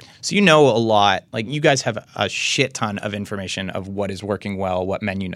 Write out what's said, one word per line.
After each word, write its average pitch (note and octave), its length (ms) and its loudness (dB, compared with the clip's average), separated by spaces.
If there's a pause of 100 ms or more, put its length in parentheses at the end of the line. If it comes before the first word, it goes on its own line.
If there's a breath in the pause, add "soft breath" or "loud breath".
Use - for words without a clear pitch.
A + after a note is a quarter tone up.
(220 loud breath)
So - 120 -6
you G3+ 80 2
know D#3 260 8
a A#2+ 120 6
lot. G2+ 520 4
Like, A2+ 160 -4
you D3 140 -6
guys C#3+ 220 4
have A#2+ 200 -4 (120)
a G2 120 -2
shit - 460 -2
ton G#2 240 -4
of G#2 160 -6
information G2 560 -6
of F#2 180 -8
what G2 220 -4
is F#2+ 140 -8
working G2+ 340 -4
well, F#2 300 -2
what F#2+ 160 -4
menu F#2+ 320 -4